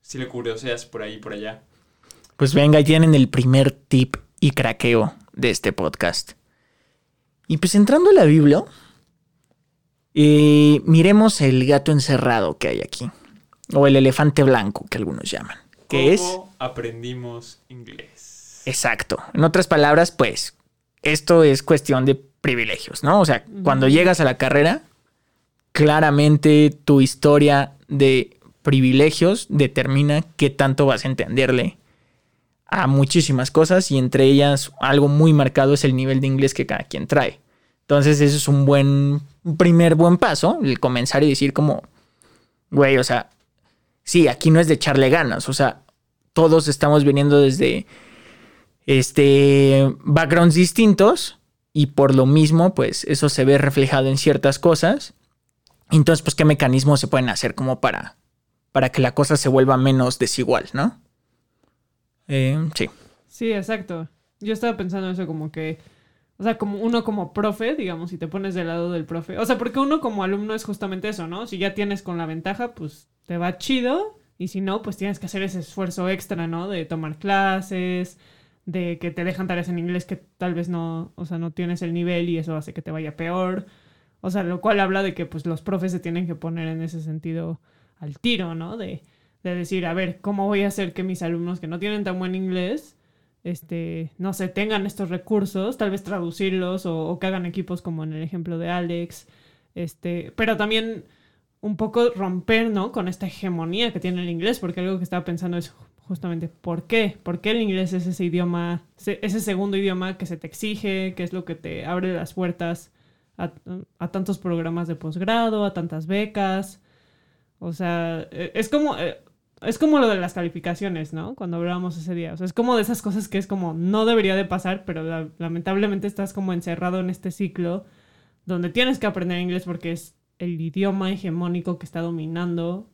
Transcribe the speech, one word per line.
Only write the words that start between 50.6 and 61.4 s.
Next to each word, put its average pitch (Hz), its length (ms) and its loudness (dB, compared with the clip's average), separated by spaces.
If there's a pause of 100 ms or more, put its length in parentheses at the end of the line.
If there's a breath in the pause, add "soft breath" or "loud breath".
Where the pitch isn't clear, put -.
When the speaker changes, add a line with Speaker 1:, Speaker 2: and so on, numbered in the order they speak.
Speaker 2:
y 147 140 2
por 139 280 4
lo 131 120 6
mismo, 156 480 6
pues, - 300 -2
eso 147 240 0
se 135 160 0
ve 139 140 6
reflejado 139 500 2
en 135 100 0
ciertas 139 400 2
cosas. 175 560 2 (760)
Entonces, 156 320 4
pues, 156 120 -4
¿qué 160 100 0
mecanismos 139 560 4
se - 80 -6
pueden 131 200 0
hacer - 260 -4
como 131 260 -4
para, - 360 -4 (560)
para 131 180 2
que 143 120 0
la 123 120 0
cosa 143 220 2
se 139 120 0
vuelva 131 280 4
menos 131 420 2
desigual, 123 540 -2
no? 160 280 -4 (1300)